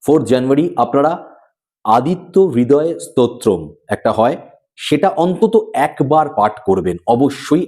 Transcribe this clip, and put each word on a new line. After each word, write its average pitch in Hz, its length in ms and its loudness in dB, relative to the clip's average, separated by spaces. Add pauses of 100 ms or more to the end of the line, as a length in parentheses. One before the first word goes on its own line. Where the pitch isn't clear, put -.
ফোর্থ 147 240 2
জানুয়ারি, 131 380 2 (120)
আপনারা 139 340 0 (720)
আদিত্য 131 500 0 (120)
হৃদয় 139 420 2 (100)
স্তোত্রম 110 640 -2 (280)
একটা 110 220 -2
হয়, 113 260 0 (380)
সেটা 151 340 0
অন্তত 180 440 0 (220)
একবার 151 500 0 (100)
পাঠ 107 180 0 (120)
করবেন, 92 300 -2 (120)
অবশ্যই 139 600 0